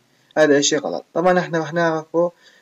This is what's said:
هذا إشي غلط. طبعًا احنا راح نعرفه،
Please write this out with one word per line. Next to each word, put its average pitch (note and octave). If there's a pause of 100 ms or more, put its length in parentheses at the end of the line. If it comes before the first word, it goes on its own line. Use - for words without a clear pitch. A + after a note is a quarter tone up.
(380)
هذا D3
إشي D3
غلط. F2 (100)
طبعًا F3+
احنا D#3+
راح D3+
نعرفه، E3 (300)